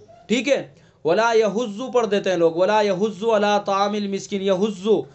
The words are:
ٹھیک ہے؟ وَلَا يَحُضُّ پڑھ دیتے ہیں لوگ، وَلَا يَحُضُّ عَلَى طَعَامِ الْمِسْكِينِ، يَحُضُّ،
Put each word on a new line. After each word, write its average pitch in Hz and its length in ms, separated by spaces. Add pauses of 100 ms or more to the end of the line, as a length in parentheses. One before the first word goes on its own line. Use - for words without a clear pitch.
(280)
ٹھیک 262 220
ہے؟ 190 240 (300)
وَلَا 214 340
يَحُضُّ 220 560
پڑھ 240 140
دیتے 202 220
ہیں 185 80
لوگ، 165 140
وَلَا 190 300
يَحُضُّ 202 500
عَلَى 208 340
طَعَامِ 202 320
الْمِسْكِينِ، 196 500
يَحُضُّ، 196 540 (140)